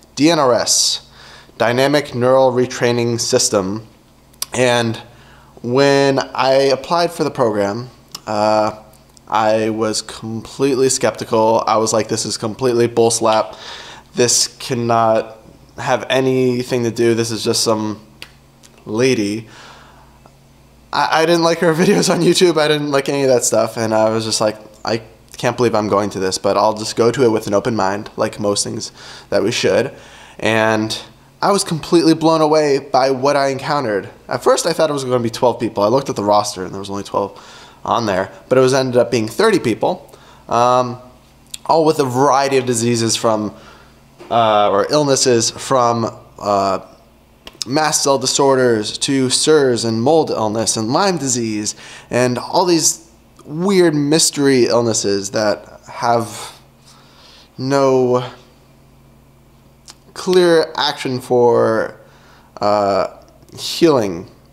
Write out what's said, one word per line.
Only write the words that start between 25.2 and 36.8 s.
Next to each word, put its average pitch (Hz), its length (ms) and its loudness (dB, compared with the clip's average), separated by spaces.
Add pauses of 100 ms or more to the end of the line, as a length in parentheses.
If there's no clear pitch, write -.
can't 120 200 -2
believe 113 200 0
I'm 107 100 0
going 101 240 0
to 98 80 -8
this, 95 180 -2
but 98 200 0
I'll 107 180 2
just 107 220 -10
go 117 160 2
to 127 100 0
it 117 80 4
with 110 160 -2
an 101 80 -2
open 110 220 0
mind, 95 400 -4
like 110 240 -4
most 104 240 -2
things 110 260 -10 (380)
that 98 160 0
we 113 80 -2
should." 113 420 0 (460)
And 110 600 0 (400)
I 180 120 0
was 196 100 0
completely 160 520 0
blown 160 260 2
away 151 400 2
by 135 320 0
what 139 240 0
I 139 140 0
encountered. 127 600 -4 (160)
At - 160 -6
first, - 240 2
I 170 60 -2
thought 156 180 0
it - 20 -4
was 135 120 -6
gonna 127 160 0
be 117 100 -4
twelve 117 300 0
people. 101 240 -2
I - 20 4
looked 135 240 0
at 117 60 -6
the 104 80 -4
roster, 104 400 0
and 85 100 -12
there 98 60 -10